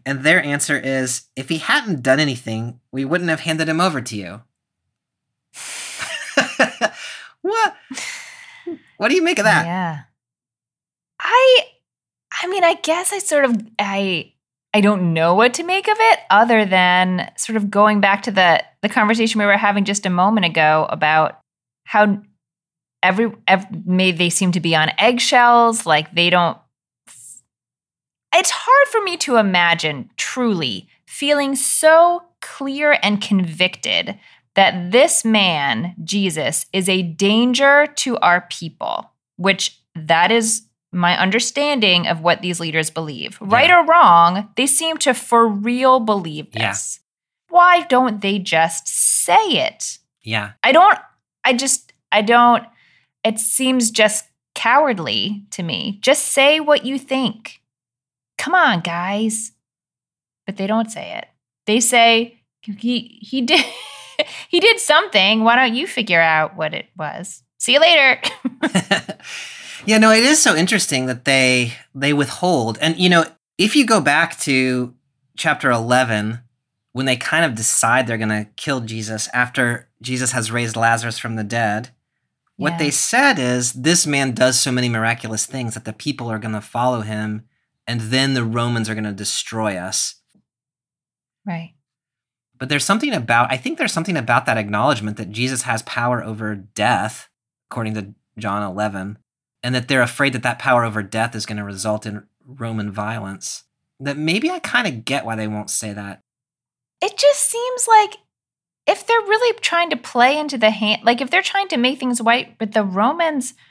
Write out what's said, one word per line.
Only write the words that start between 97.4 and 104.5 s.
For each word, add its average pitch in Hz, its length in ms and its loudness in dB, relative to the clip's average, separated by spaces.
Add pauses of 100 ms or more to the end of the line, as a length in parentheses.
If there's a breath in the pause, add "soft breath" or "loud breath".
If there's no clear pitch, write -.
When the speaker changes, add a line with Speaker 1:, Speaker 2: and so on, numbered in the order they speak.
Speaker 1:
according 110 260 -6
to 104 180 -10 (240)
John 104 240 -6
eleven, 101 560 -6 (460)
and 123 120 -2
that 123 120 -4
they're 131 140 0
afraid 127 320 -2
that 120 100 -6
that 120 160 -4
power 123 240 2
over 107 200 -4
death 113 320 -4
is 107 100 -10
gonna 104 200 -10
result 104 400 -6
in 107 180 -10 (220)
Roman 113 460 -8
violence, 104 720 -10 (360)
that 143 180 -8
maybe 170 320 -2
I 359 100 -6